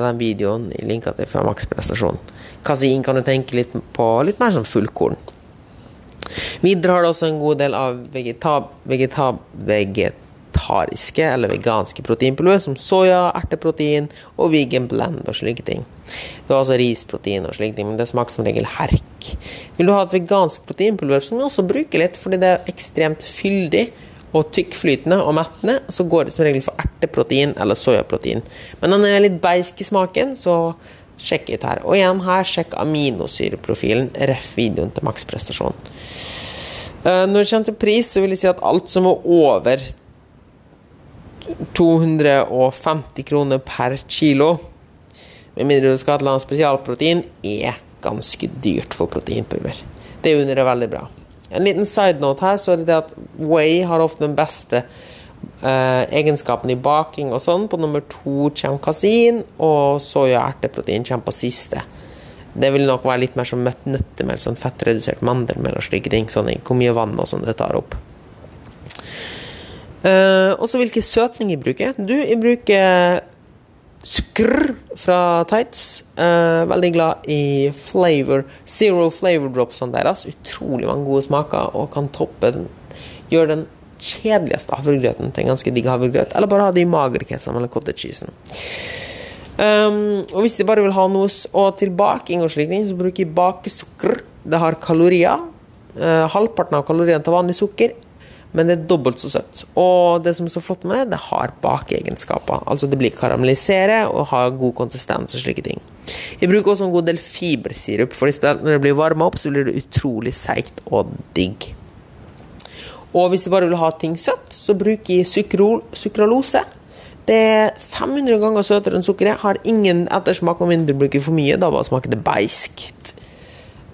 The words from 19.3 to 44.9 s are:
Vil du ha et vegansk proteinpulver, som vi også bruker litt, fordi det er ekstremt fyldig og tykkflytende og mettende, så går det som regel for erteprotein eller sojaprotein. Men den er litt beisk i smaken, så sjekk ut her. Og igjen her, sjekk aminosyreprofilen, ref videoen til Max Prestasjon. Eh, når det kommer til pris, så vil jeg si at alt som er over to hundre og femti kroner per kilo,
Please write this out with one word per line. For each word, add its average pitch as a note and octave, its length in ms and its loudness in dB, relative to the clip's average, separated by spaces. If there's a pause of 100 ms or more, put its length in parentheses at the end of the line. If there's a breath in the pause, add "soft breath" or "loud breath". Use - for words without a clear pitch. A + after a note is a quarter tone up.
Vil F3 80 2
du G3 80 4
ha G3+ 140 4
et F3+ 100 -2
vegansk F3+ 480 0
proteinpulver, E3+ 560 0
som - 160 -6
vi C4 80 -2
også G#3 240 -2
bruker C4 320 -2
litt, F3 160 -2
fordi F#3 240 -2
det F#3 140 4
er - 180 -8
ekstremt - 480 -2
fyldig G3 640 0 (480 loud breath)
og D#3 180 2
tykkflytende F3 720 0
og D#3 160 2
mettende, F#3+ 420 -2 (140)
så F3 160 -2
går D#3+ 160 2
det - 100 -10
som E3 140 2
regel C3+ 160 0
for - 160 -8
erteprotein C#3 800 0
eller G#2 160 2
sojaprotein. - 640 0 (400 loud breath)
Men F#3 160 4
den G3+ 160 4
er G3+ 160 4
litt F3+ 160 -2
beisk F3+ 340 0
i G3+ 140 -4
smaken, F#3+ 420 0
så E3+ 380 0 (420 loud breath)
sjekk - 380 -4
ut - 100 -6
her. - 240 -2
Og - 80 2
igjen F#3+ 300 4
her, F#3 180 2
sjekk - 320 -4
aminosyreprofilen, B2 1300 -2 (180)
ref C3 300 -4
videoen G#2+ 340 -2
til - 160 -6
Max - 160 -4
Prestasjon. - 540 -6 (1300 loud breath)
Eh, F#3 240 4
når G3+ 80 2
det G#3 100 4
kommer A3 220 2
til A3 100 -8
pris, A3 320 4
så - 80 2
vil F#3+ 160 0
jeg F#3+ 60 -4
si F#3+ 100 4
at F3+ 160 -2
alt F3+ 240 0
som F#3 160 4
er F3+ 160 2
over C3+ 640 4 (1900)
to F3 100 6 (140)
hundre D3+ 340 4 (160)
og B2+ 240 2
femti D#3 480 -4
kroner C#3 400 0
per B2+ 320 -4 (160)
kilo, D3 380 4 (1080 loud breath)